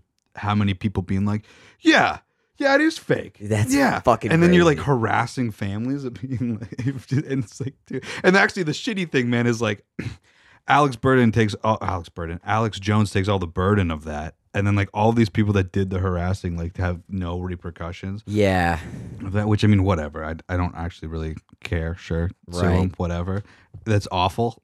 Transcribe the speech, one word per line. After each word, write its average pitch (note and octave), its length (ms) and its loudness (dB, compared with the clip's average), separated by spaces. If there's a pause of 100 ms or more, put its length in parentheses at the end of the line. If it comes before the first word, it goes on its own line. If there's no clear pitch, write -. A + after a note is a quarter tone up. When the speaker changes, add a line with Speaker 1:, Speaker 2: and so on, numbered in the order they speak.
(360)
Speaker 1:
how G#2 180 -2
many G#2 200 2
people F#2+ 280 -2
being G2 240 -2
like, G#2 180 -2 (360)
"Yeah, E3+ 380 4 (380)
yeah, C#4 200 2
it C#4+ 40 4
is D#4+ 180 2
fake. - 440 -2
Speaker 2:
That's G#2 320 2
Speaker 1:
Yeah." C#4 260 2
Speaker 2:
fucking A2+ 300 2
Speaker 1:
And E3 120 6
then F3 120 8
you're, F3 100 6
like, D#3 140 4
Speaker 2:
crazy. - 80 -6
Speaker 1:
harassing A#2 640 0
families A2+ 540 -6
of B2 100 -8
being B2 460 -4
like, A2+ 260 -10
<laughs> C3+ 240 -6
and C3+ 340 -2
it's - 160 -18
like, B2 140 -8 (120)
dude. C3 180 -8 (180)
And F#3+ 140 6
actually G3 260 2
the D3+ 100 -2
shitty F#3+ 380 -6
thing, B2 180 0
man, A#2+ 200 2
is, A#2 120 0
like, G#2+ 240 -2 (140)
<clears throat> - 680 -12
Alex C3+ 280 4
Burden B2+ 360 4
takes A2 220 2 (100)
all, A2 180 0
Alex F#2 260 -6
Burden, E2+ 360 -10
Alex G#2+ 340 -2
Jones G#2 320 2
takes G2 180 0
all G2 120 0
the F2+ 80 -4
burden F#2+ 420 2
of D#2 140 -8
that. D#2 320 -10 (160)
And G2+ 140 0
then, G2+ 80 2
like, G2+ 180 0
all G#2+ 200 4
these A#2 160 4
people G#2 240 0
that F#2+ 180 2
did F#2+ 200 -2
the F#2+ 100 -2
harassing, F2+ 560 -2
like, E2+ 220 -8
have F2 300 -4
no F2+ 300 -6
repercussions. F#2 880 -10
Speaker 2:
Yeah. F#2 540 2 (440)
Speaker 1:
Of F#2+ 100 -8
that, G#2 120 0
which, G#2+ 160 2
I G#2+ 60 6
mean, G2+ 160 6
whatever. D#2 400 -2
I, D#2+ 100 -6 (140)
I F#2 80 -2
don't F2+ 180 -2
actually E2+ 320 -10
really D#2+ 300 -6 (260)
care. E2 320 -4
Sure. E2+ 340 -4 (220)
Sue F2 120 -4
Speaker 2:
Right. F2+ 180 4
Speaker 1:
him, F#2 160 0
whatever. F2 480 -4 (400)
That's G#2 260 0
awful G2 540 -2